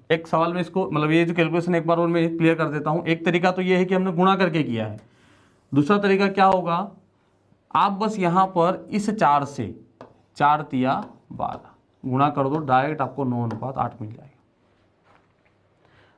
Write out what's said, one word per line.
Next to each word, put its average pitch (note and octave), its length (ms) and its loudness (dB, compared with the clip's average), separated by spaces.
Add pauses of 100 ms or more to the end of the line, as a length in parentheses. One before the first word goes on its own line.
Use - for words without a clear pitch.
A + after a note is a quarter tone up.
(100)
एक E3 160 -2
सवाल E3+ 280 0
में F3+ 60 -4
इसको, F3 280 -4
मतलब, D3+ 220 0
ये E3 140 4
जो E3+ 100 -2
कैलकुलेशन E3+ 400 0
एक D#3+ 120 0
बार E3+ 120 2
और E3+ 100 2
मैं E3+ 280 0
क्लियर E3 180 4
कर D#3+ 140 -2
देता D3 220 -4
हूँ। D#3+ 160 -2
एक E3 180 -2
तरीका F3+ 280 2
तो F#3 100 -4
ये F#3 140 2
है F#3 80 2
कि F#3 100 -2
हमने F#3 180 0
गुणा F#3 240 4
करके E3 260 0
किया A2+ 240 -4
है, G#2+ 140 -12 (720)
दूसरा D3+ 260 2
तरीका G3 320 2
क्या G3 160 4
होगा, F3+ 440 0 (800)
आप F#3+ 240 2
बस G#3 260 -4
यहाँ F3+ 280 2
पर F3+ 420 0
इस G#3 200 -2
चार C#3+ 360 2
से, G2+ 280 -8 (600)
चार D3 260 2
तिया C3 420 -2 (280)
बारह, - 360 -8 (360)
गुणा C3+ 260 0
कर C#3 180 -2
दो, D3+ 100 -2
डायरेक्ट C#3+ 440 0
आपको C3 220 -6
नौ B2 200 -2
अनुपात A#2 340 -8
आठ A#2+ 240 -6
मिल G#2+ 80 -12
जाएगा। - 280 -20 (1800)